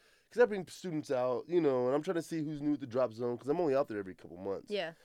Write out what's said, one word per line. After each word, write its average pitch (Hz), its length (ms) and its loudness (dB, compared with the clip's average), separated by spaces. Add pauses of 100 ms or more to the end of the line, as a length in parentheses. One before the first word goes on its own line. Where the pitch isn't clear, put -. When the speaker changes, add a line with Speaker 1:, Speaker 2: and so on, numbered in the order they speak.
(320)
Speaker 1:
'cause 240 100 4
I 240 40 6
bring 196 220 -2
students 156 420 -6
out, 127 380 0
you 175 120 4
know, 131 260 4
and 131 80 2
I'm 151 80 2
trying 175 140 -2
to 165 60 -2
see 160 200 -4
who's 147 180 -4
new 147 140 2
at 143 60 -2
the 139 60 -8
Drop 120 260 0
Zone, 120 260 -2
'cause 123 100 -8
I'm 165 120 2
only 151 140 4
out 139 140 2
there 107 100 -4
every 95 160 -6
couple - 220 -16
months. 95 340 -6
Speaker 2:
Yeah. 175 220 -4 (120)